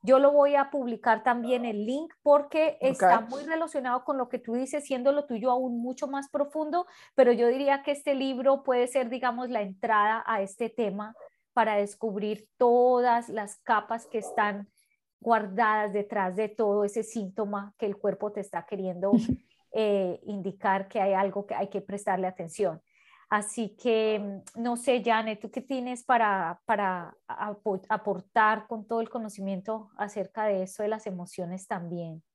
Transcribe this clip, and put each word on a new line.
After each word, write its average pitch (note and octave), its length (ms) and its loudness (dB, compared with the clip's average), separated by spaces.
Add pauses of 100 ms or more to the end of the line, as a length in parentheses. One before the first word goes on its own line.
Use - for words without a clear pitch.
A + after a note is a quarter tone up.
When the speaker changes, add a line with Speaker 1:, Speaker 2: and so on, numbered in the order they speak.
Speaker 1:
Yo C4 120 8
lo C#4 140 6
voy C#4+ 220 6
a C#4 160 2
publicar A#3 540 0
también A#3+ 400 0
el G#3+ 220 -4
link C#4+ 260 -4 (100)
porque D4 600 4
está A3+ 380 6
Speaker 2:
Ok. A3+ 100 -12
Speaker 1:
muy C#4 140 -6
relacionado D4 600 -2
con C#4 140 -2
lo B3 100 -4
que B3+ 100 -6
tú A#3 140 -8
dices, C4 320 -4
siendo C4 280 0
lo C#4+ 120 0
tuyo B3 260 -2
aún B3 300 0
mucho B3+ 280 -6
más C#4 200 -6
profundo, D4+ 580 -2 (280)
pero B3 180 8
yo A#3+ 160 4
diría C#4 340 2
que C#4+ 100 -2
este C#4+ 220 0
libro C4+ 500 2
puede B3 220 2
ser, B3+ 220 -2
digamos, B3 400 -4
la A#3 140 -2
entrada G#3+ 640 2
a G#3+ 160 0
este G#3 260 -6
tema G#3+ 480 -4 (380)
para A3 220 2
descubrir G#3 720 -4 (120)
todas B3 720 4
las G#3 320 -8
capas A3+ 440 0
que A3+ 120 -6
están G#3 500 -2 (520)
guardadas G#3+ 760 2
detrás G3+ 420 -2
de G#3+ 140 -2
todo G#3 340 2
ese G#3 180 -2
síntoma G3+ 760 -6
que A3+ 80 -4
el G3+ 100 -4
cuerpo G3+ 340 -2
te G#3 100 -8
está F3+ 260 -8
queriendo, F#3+ 460 -2
Speaker 3:
<laughs> A#3 360 0 (240)
Speaker 1:
eh, G3+ 540 0
indicar G3 600 -2
que G#3 140 -6
hay G3 140 2
algo G3 320 0
que - 80 -8
hay G3+ 160 -4
que G3 100 -6
prestarle F#3+ 460 -4
atención. E3+ 560 -4 (480)
Así G#3 440 -2
que, G#3+ 680 0 (120)
mm, A#3 80 -8
no A#3+ 140 -2
sé, A#3+ 260 0
Janet, A3 380 0
¿tú A3 100 -14
qué - 120 -8
tienes B3 420 -6
para, G#3 640 2
para F#3 500 0 (100)
apo-, G3+ 640 -6
aportar G#3+ 800 0
con G#3+ 180 -10
todo A3+ 140 -2
el A3+ 80 -4
conocimiento G#3 880 -8
acerca G3+ 480 -6
de G3 200 0
eso F#3+ 180 -10
de G#3 80 -2
las G#3+ 160 -6
emociones F3+ 600 -10
también? E3+ 560 -8 (120)